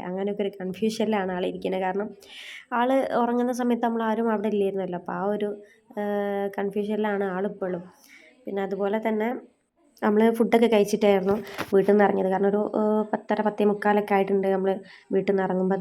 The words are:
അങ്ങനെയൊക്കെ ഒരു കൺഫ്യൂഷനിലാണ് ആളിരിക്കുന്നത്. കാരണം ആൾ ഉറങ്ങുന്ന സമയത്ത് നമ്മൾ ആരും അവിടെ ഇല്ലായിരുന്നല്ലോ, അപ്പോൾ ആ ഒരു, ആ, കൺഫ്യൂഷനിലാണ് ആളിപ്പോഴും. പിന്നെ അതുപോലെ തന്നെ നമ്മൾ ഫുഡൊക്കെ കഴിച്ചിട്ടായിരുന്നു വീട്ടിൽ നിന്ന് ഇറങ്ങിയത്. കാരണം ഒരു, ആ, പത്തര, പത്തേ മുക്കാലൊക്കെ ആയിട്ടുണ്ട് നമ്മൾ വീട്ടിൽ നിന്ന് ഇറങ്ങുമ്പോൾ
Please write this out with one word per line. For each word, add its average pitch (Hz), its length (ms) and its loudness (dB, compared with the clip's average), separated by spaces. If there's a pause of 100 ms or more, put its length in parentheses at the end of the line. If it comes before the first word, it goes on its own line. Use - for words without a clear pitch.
അങ്ങനെയൊക്കെ 202 340 -4
ഒരു 196 80 -4 (100)
കൺഫ്യൂഷനിലാണ് 214 720 -2
ആളിരിക്കുന്നത്. 185 500 -4
കാരണം 190 280 -4 (600)
ആൾ 247 180 0 (340)
ഉറങ്ങുന്ന 240 280 0 (100)
സമയത്ത് 240 220 0
നമ്മൾ 226 200 0
ആരും 226 280 0
അവിടെ 208 160 -2
ഇല്ലായിരുന്നല്ലോ, 196 520 -2
അപ്പോൾ 175 120 -10
ആ 180 120 -4 (120)
ഒരു, 208 160 -4 (480)
ആ, 208 40 -4 (540)
കൺഫ്യൂഷനിലാണ് 202 680 -2
ആളിപ്പോഴും. 185 600 -4 (640)
പിന്നെ 196 160 -4
അതുപോലെ 196 360 -2 (100)
തന്നെ 220 220 0 (760)
നമ്മൾ 220 340 4
ഫുഡൊക്കെ 233 360 4
കഴിച്ചിട്ടായിരുന്നു 202 640 4 (380)
വീട്ടിൽ 196 180 6
നിന്ന് 208 140 8
ഇറങ്ങിയത്. 190 280 2
കാരണം 196 160 2
ഒരു, 208 100 0 (200)
ആ, - 20 2 (320)
പത്തര, 214 280 -2
പത്തേ 208 280 0
മുക്കാലൊക്കെ 208 460 2
ആയിട്ടുണ്ട് 196 320 2
നമ്മൾ 190 320 0 (340)
വീട്ടിൽ 196 180 2
നിന്ന് 190 120 2
ഇറങ്ങുമ്പോൾ 185 380 0